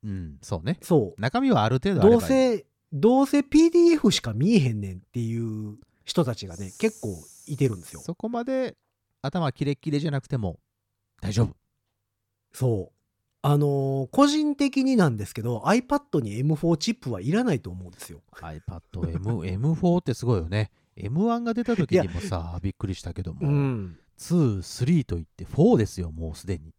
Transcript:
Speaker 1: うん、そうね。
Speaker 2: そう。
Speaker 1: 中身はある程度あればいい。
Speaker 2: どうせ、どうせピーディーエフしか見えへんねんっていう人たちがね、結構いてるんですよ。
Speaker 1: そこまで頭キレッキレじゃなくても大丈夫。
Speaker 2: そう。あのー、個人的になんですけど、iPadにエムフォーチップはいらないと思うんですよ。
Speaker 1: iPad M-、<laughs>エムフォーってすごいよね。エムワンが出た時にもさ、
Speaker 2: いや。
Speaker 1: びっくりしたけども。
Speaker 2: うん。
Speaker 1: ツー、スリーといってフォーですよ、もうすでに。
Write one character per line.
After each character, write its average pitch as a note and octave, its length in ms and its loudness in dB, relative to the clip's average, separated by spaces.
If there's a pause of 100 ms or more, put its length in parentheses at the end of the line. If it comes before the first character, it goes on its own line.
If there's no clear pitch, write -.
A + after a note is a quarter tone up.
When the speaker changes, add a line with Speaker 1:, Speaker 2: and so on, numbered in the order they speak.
Speaker 1:
う A2 40 -10
ん、 F2 340 -10
そ F2+ 220 -6
う - 20 -8
ね。 C3+ 160 -4
Speaker 2:
そ B2 360 2
う。 - 40 -8
Speaker 1:
中 C3+ 200 0
身 C4+ 100 2
は B2 120 4
あ A2 60 2
る B2 60 2
程 F#3+ 200 0
度 - 60 2
あ - 40 2
れ G#3 60 10
ば A#3 40 8
い - 20 4
い。 - 40 4
Speaker 2:
ど F#3+ 40 -6
う - 40 -6
せ、 C4 360 2 (280)
ど A3+ 300 4
う - 20 4
せ C#4+ 180 2
ピ D#4 240 6
ー E4 40 4
デ F4 80 4
ィ E4+ 100 8
ー E4+ 40 6
エ D#4 40 2
フ A3+ 160 4
し - 80 -2
か A2+ 120 -6
見 D#3+ 220 2
え G3+ 40 8
へ B2+ 120 2
ん G#2+ 80 -4
ね G2 140 -8
ん F2+ 40 -12
っ - 40 -14
て - 180 -10
い A2+ 200 -2
う G#2+ 380 -8 (280)
人 - 180 0
た A#2+ 120 -2
ち G2+ 120 -12
が F2 80 -12
ね、 F#2 240 -12
結 A3 220 -2
構 G2 160 -6 (300)
い D3+ 100 -6
て C#3 100 2
る A2 80 0
ん F2 60 -14
で E2 40 -18
す - 80 -20
よ。 - 80 -16
Speaker 1:
そ E3 140 -10
こ A3 140 -8
ま A#3+ 140 -6
で C4 340 -4 (440)
頭 C#3+ 300 -2
キ - 140 -4
レ C#3+ 80 -2
ッ - 20 -4
キ - 160 -8
レ C#3+ 80 0
じ D#3 80 -4
ゃ D3 40 -2
な C#3 100 -2
く - 60 -20
て C3+ 100 -4
も G2 220 -4 (640)
大 G2+ 120 -4
丈 A2+ 100 2
夫。 - 120 -2 (960)
Speaker 2:
そ A2+ 380 -2
う。 - 40 -20 (460)
あ C#3+ 160 2
の C#3 480 0
ー、 - 60 -14
個 C#4+ 160 6
人 D4 280 0
的 C4+ 280 0
に C4 120 2
な F#3 140 4
ん A2+ 80 -4
で G#2 80 -6
す - 80 -14
け - 80 -8
ど、 A#2 240 -2
iPad B3 560 0
に G#2+ 160 -6
エ B2 60 -2
ム D#3 120 2
フ E3 160 0
ォ - 20 4
ー D#3+ 40 0
チ A3+ 140 -4
ッ A3 80 -4
プ B2 120 -8
は G2 100 -6
い A#2 100 -4
ら A3 120 2
な A#3+ 100 0
い A#2+ 80 -2
と - 80 -12
思 F#2 160 -12
う - 20 -16
ん F2 40 -20
で - 80 -20
す - 120 -16
よ。 D2+ 100 -18 (120)
Speaker 1:
iPad E2 840 -10
M-、 F#2 320 -4
<laughs> - 0 -
エ F#2 100 -4
ム C#3+ 180 0
フ F3+ 120 0
ォ F3 100 4
ー - 20 2
っ - 40 -16
て B2+ 100 -4
す - 120 -6
ご A#2+ 120 2
い - 20 2
よ E2 80 -6
ね。 G2+ 240 -2 (240)
エ G#2 140 -8
ム D#3+ 160 0
ワ A#3 140 0
ン A#3+ 40 -8
が A#3 100 -2
出 A#3 100 -2
た A#3 120 0
時 F3+ 240 0
に - 100 0
も E2+ 100 -6
さ、 F2 320 -4
Speaker 2:
い - 40 -10
や。 F2 60 -6
Speaker 1:
び F#2+ 100 -4
っ - 60 -8
く G#2 100 -4
り F#2+ 80 -2
し - 60 -16
た F2 120 -10
け F#2+ 100 -8
ど D#3+ 100 -8
も。 F3 140 -4
Speaker 2:
う - 20 0
ん。 B2+ 500 -2 (180)
Speaker 1:
ツ - 180 -4
ー、 A#2 260 2
ス - 240 -4
リ D#3+ 160 4
ー - 40 -2
と - 120 -4
い E2 60 -6
っ - 20 -12
て - 200 -18
フ - 100 -10
ォ G#3 200 6
ー - 20 6
で A2 80 4
す - 160 -8
よ、 E2 100 -6
も D#2+ 200 -8
う D#2 40 -12
す - 120 -18
で F#2+ 100 -4
に。 D#2 220 -16